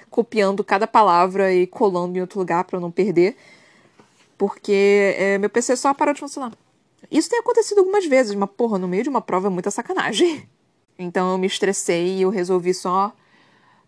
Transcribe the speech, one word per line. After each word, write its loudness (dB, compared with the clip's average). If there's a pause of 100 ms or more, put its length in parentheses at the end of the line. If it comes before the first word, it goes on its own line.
copiando -2
cada 0
palavra 4
e 4
colando 0
em -2
outro -6
lugar -2
pra -10
eu -6
não -6
perder, 2 (1000)
porque, 2
é, 0
meu -2
P -2
C 0
só 0
parou 0
de -14
funcionar. -10 (580)
Isso 0
tem 0
acontecido 0
algumas 2
vezes, 2
mas, -2
porra, -2
no -4
meio -2
de -4
uma -2
prova -2
é -2
muita -4
sacanagem. -2 (500)
Então -4
eu -2
me 0
estressei -2
e 0
eu 2
resolvi -2
só -2 (760)